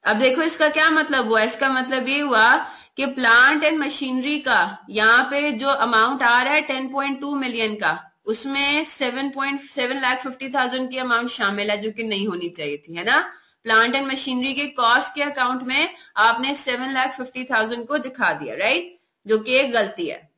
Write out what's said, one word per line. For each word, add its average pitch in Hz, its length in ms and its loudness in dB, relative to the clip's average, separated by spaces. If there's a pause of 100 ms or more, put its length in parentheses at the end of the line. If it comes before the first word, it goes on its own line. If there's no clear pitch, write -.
अब 214 120 2
देखो 254 240 4
इसका 311 280 2
क्या 311 200 4
मतलब 302 380 0
हुआ, 220 140 4
इसका 226 300 0
मतलब 254 360 -2
ये 277 120 0
हुआ 247 360 4 (420)
कि 269 100 0
plant 254 560 6
and 311 160 2
machinery 277 600 -2
का 196 500 0
यहाँ 226 420 4
पे 285 220 0
जो 247 140 -4
amount 247 560 2
आ 240 180 4
रहा 269 120 0
है 302 100 2
टेन 262 280 -6
पॉइंट 269 300 -4
टू 285 140 -4
मिलियन 233 400 -2
का, 170 220 -2 (280)
उसमें 277 600 -2
सेवन 269 440 -4
पॉइंट 277 340 -4
सेवन 269 380 -4
लाख 254 220 -2
फिफ्टी 262 260 -10
थाउजेंड 254 420 -2
की 262 80 -6
amount 240 320 -2
शामिल 202 400 -2
है 208 60 0
जो 214 140 -6
कि 226 120 -8
नहीं 208 240 -2
होनी 175 220 -4
चाहिए 151 280 -8
थी, 165 180 -16
है 175 100 -6
ना। 269 140 4 (460)
plant 226 300 4
and 277 120 0
machinery 269 460 -4
के 285 120 -2 (120)
cost 247 380 2
के 285 80 -4
account 262 400 -2
में 277 320 -2 (240)
आपने 233 380 2
सेवन 262 360 -4
लाख 262 240 -2
फिफ्टी 254 280 -10
थाउजेंड 233 420 -2
को 294 120 -2
दिखा 254 340 -2
दिया, 135 240 -8
right, 262 380 -2 (300)
जो 220 140 2
कि 247 160 0
एक 262 160 2
गलती 202 360 0
है। - 300 -12